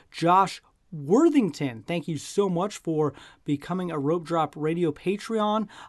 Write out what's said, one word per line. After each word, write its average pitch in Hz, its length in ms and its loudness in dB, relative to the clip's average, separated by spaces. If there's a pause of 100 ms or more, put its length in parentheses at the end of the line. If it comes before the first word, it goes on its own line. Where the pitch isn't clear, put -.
(100)
Josh 180 520 2 (280)
Worthington. 165 960 2
Thank 170 220 -4
you 165 100 -4
so 202 300 -2
much 185 300 -2
for 151 340 -2 (320)
becoming 170 460 -4
a 160 80 -6
Rope 156 260 -2
Drop 160 320 -2
Radio 156 360 0
Patreon. 208 760 -2 (220)